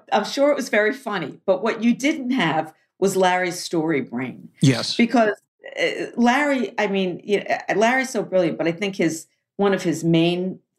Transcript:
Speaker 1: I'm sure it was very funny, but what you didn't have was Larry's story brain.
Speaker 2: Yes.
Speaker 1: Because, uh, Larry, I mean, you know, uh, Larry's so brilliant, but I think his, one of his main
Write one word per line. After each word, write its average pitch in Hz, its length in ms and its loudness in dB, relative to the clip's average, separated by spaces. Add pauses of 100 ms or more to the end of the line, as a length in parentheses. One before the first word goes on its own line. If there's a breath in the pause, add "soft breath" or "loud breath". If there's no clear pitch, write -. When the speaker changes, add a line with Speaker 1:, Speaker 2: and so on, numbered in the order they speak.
(120)
Speaker 1:
I'm 208 120 2
sure 277 260 0
it 285 40 2
was - 140 -6
very 214 240 2
funny, 196 540 -8
but 185 160 2
what 220 200 -2
you 233 120 4
didn't 269 380 -2
have 160 400 0 (260)
was 190 180 2
Larry's 180 420 2
story 160 440 -2
brain. 120 460 -8 (120)
Speaker 2:
Yes. 127 360 2
Speaker 1:
Because, 226 380 2 (460)
uh, - 260 -2 (100)
Larry, 269 600 2
I 208 80 0
mean, 190 380 -2
you 202 160 0
know, - 60 -10 (220)
uh, 180 60 0
Larry's 247 360 2
so 202 120 -4
brilliant, 175 360 0
but 160 100 -2
I 170 40 0
think 196 240 -6
his, 160 300 -2 (300)
one 196 180 2
of 185 80 -2
his 160 220 -2
main 175 560 2 (180)